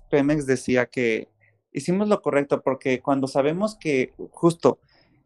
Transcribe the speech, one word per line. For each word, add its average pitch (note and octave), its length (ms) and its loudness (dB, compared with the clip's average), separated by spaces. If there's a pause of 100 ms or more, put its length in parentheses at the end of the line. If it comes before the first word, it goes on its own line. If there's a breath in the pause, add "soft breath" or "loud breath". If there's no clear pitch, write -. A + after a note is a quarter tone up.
(100)
Pemex C#3+ 360 2
decía B2 400 0
que A2+ 420 -2 (440)
hicimos F#3+ 360 -2
lo G#3 140 2
correcto C#3 400 0
porque C3 380 -2
cuando C3+ 260 -2
sabemos D#3+ 500 -2
que C3+ 360 -2 (180)
justo E3 480 2 (480)